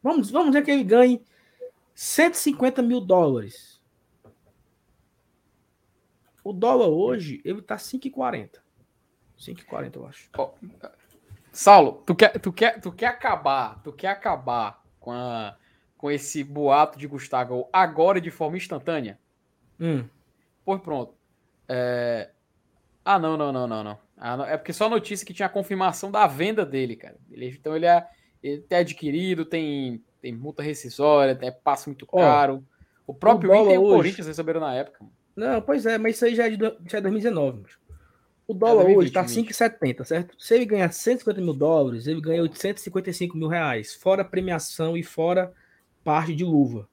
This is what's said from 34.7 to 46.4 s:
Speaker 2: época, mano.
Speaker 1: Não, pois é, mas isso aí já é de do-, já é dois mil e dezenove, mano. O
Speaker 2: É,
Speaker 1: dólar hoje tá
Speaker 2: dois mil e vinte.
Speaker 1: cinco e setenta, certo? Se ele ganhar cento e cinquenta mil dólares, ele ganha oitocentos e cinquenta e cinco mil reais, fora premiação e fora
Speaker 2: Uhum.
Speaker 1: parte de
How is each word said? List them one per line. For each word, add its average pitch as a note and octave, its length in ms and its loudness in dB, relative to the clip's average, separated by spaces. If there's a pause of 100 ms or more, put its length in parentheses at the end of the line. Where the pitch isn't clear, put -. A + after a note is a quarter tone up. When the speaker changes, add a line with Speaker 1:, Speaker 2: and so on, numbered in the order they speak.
Speaker 2:
época, - 260 -8
mano. G#2+ 140 -20 (200)
Speaker 1:
Não, A3+ 280 -2
pois C4+ 240 -2
é, A3+ 100 0
mas A3 200 -2
isso A#3+ 100 2
aí A#3+ 80 2
já A#3 120 2
é A3+ 40 0
de A3 80 -6
do-, A3 180 -2 (100)
já G#3+ 120 -6
é - 20 -4
dois G3 140 -2
mil G#3+ 60 -2
e - 20 -8
dezenove, D3+ 340 -2
mano. G2 120 -20 (800)
O A3 60 -8
Speaker 2:
É, F#3+ 40 -6
Speaker 1:
dólar A3 280 6
hoje F#3 280 6
tá F#3 100 0
Speaker 2:
dois - 0 -
mil - 0 -
e - 0 -
vinte. - 120 -6
Speaker 1:
cinco A3 180 -2
e - 20 -12
setenta, D#3 500 -2
certo? F3 340 -6
Se - 160 0
ele A#3+ 120 4
ganhar F#3+ 260 0
cento B3 260 -2
e - 20 -
cinquenta G3 200 -4
mil E3+ 140 -2
dólares, C3+ 520 0
ele D#3+ 140 -4
ganha E3 220 -2
oitocentos G3 400 -6
e - 20 -18
cinquenta F#3 240 -6
e F3 60 -8
cinco F3 240 -8
mil D#3+ 100 -4
reais, D3 460 -4
fora F#3+ 300 0
premiação E3+ 720 -4
e E3+ 60 -6
fora F3+ 440 -2
Speaker 2:
Uhum. F3+ 60 -18 (520)
Speaker 1:
parte D#3+ 300 0
de E3 100 -4